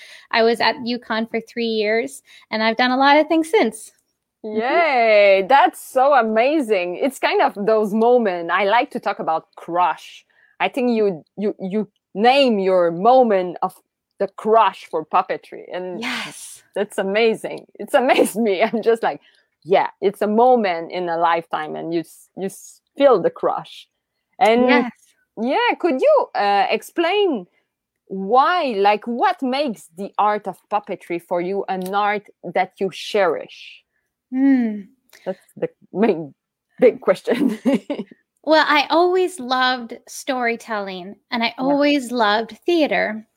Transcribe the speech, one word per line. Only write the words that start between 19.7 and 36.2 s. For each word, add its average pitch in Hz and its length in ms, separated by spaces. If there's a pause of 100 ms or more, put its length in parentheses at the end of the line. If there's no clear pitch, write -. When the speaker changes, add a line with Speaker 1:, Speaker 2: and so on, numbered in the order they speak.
Speaker 2:
it's 202 220
a 202 40
moment 208 640
in 180 160
a 165 100
lifetime," 165 580
and 160 180
you 170 60
s-, - 360
you 185 120
s-, - 340 (160)
feel 269 240
the 175 80
crush. - 580 (520)
And 233 280
Speaker 1:
Yes. 254 240 (480)
Speaker 2:
yeah, 330 400
could 277 220
you, 571 320
uh, 202 380
explain 330 720 (640)
why, 254 680
like, 208 280
what 269 380
makes 262 520
the 190 220
art 208 300
of 180 100 (140)
puppetry 190 500
for 175 200
you 190 280
an 185 240
art 202 300 (320)
that 180 240
you 190 120
cherish? - 920 (480)
Speaker 1:
Hmm. 254 500 (440)
Speaker 2:
That's 185 120 (200)
the - 120 (240)
main 165 400 (460)